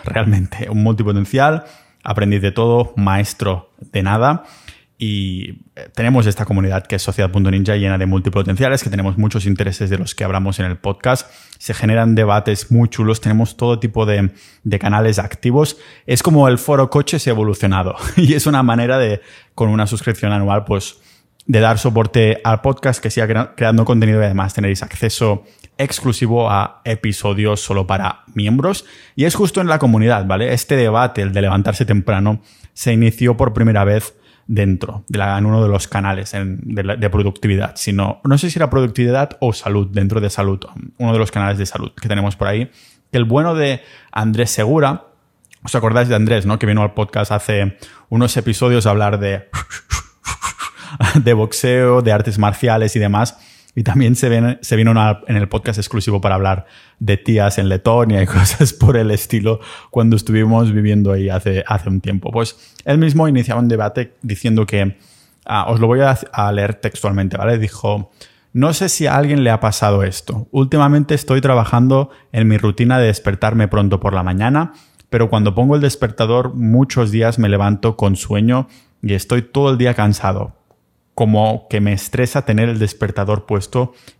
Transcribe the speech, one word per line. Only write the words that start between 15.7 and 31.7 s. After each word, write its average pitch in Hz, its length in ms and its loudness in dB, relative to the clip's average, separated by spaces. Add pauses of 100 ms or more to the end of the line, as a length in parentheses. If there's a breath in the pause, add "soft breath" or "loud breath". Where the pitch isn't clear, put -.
Es 127 180 -2
como 147 260 4
el 123 100 2
foro 135 320 0
coches 147 360 -2
evolucionado. 98 680 0 (100)
<laughs> - 120 -2
Y 151 160 4
es 147 120 0
una 143 160 2
manera 120 360 2
de, 107 240 0 (320 loud breath)
con 110 160 0
una 107 160 2
suscripción 107 460 -2
anual, 101 340 0
pues, - 320 -4 (480 soft breath)
de 117 140 4
dar 113 180 4
soporte 110 680 2
al 110 160 0
podcast, 135 420 -2
que 113 60 -4
siga 110 180 -2
crea-, 104 300 -2
creando 113 300 2
contenido 107 340 2
y 104 60 2
además 98 260 -2
tenéis 98 300 -2
acceso 107 600 -2 (340 loud breath)
exclusivo 120 720 -2
a 101 340 -2
episodios 104 800 -2
solo 98 240 -2
para 95 380 -4 (100)
miembros. 131 500 0 (320 loud breath)
Y 139 80 0
es 165 100 0
justo 196 280 0
en - 40 -2
la 156 120 2
comunidad, 110 480 2
¿vale? 104 260 -2
Este 135 240 -2
debate, 113 460 0
el 98 100 -2
de 98 80 0
levantarse 98 460 0